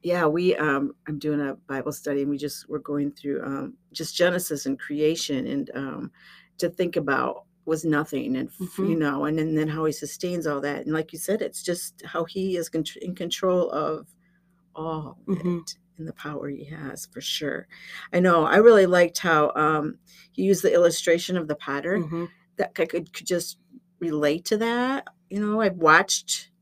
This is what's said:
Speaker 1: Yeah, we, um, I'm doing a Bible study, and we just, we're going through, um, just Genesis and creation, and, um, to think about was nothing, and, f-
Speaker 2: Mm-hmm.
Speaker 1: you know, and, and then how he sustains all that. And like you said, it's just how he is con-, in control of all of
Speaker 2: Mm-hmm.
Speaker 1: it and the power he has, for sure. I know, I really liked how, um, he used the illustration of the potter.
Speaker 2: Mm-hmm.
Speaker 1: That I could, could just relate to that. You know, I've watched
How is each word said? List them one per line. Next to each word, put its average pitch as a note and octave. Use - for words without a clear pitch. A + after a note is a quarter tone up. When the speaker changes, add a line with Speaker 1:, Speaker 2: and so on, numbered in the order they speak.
Speaker 1:
Yeah, F3
we, F3+
um, C#3
I'm D3+
doing D3
a C#3
Bible C3+
study, C#3+
and C#3
we C#3+
just, C#3+
we're D3+
going C#3+
through, -
um, C#3
just -
Genesis F3
and C3+
creation, D3+
and, C#3
um, C#3
to F3
think E3+
about C3+
was D#3
nothing, D3
and, C3
f- -
Speaker 2:
Mm-hmm. F#3+
Speaker 1:
you E3
know, C#3+
and, D#3
and D#3
then D#3
how D#3
he D#3
sustains F3
all C#3+
that. C#3+
And D#3
like D#3
you D#3
said, F3+
it's -
just -
how E3+
he F#3
is E3
con-, D#3+
in F3+
control F3+
of D#3
all D#3+
of F#3+
Speaker 2:
Mm-hmm. F3
Speaker 1:
it -
and D#3+
the -
power C#3+
he C#3+
has, D3+
for -
sure. -
I F3+
know, E3+
I D#3
really G#3+
liked F3
how, D#3
um, D3+
he F#3
used F#3+
the F#3+
illustration E3+
of E3
the D3+
potter. D3+
Speaker 2:
Mm-hmm. E3+
Speaker 1:
That -
I E3+
could, F3
could -
just F3
relate D3+
to G#3+
that. A#3+
You G3
know, G#3
I've F#3+
watched -